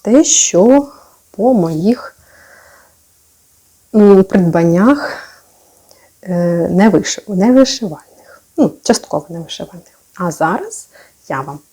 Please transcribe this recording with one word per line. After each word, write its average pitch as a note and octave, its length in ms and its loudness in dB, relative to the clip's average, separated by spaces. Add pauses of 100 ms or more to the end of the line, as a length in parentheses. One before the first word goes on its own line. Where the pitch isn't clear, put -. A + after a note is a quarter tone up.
те, C4 220 2
що B3+ 680 2 (400)
по B3 220 -2
моїх, E3+ 640 -4 (1800)
м, G3+ 280 6
придбаннях, F3 920 0 (1040)
е, F3+ 100 -8 (380)
не G3 180 4
виши-, - 460 -4
не G#3 160 2
вишивальних. - 920 -2 (160)
Ну, A#3 140 0 (120)
частково - 460 -4
не E3 100 -12
вишивальних. D#3+ 600 -18 (160)
А F3+ 160 -6
зараз A3+ 560 -6 (420)
я C3+ 120 -8
вам D3 180 -14 (140)